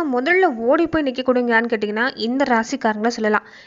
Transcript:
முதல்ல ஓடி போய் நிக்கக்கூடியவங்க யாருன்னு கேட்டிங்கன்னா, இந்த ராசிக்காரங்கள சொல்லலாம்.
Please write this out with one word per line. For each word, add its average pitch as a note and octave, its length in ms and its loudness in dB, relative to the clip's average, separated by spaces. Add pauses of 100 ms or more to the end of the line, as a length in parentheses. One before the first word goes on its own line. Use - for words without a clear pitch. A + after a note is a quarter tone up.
(120)
முதல்ல E4+ 380 2 (160)
ஓடி D#4+ 200 4
போய் D#4+ 200 0
நிக்கக்கூடியவங்க B3 480 0
யாருன்னு A#3 180 0
கேட்டிங்கன்னா, G#3+ 340 -2 (200)
இந்த C4 240 0
ராசிக்காரங்கள A3+ 680 0
சொல்லலாம். G#3+ 320 0 (180)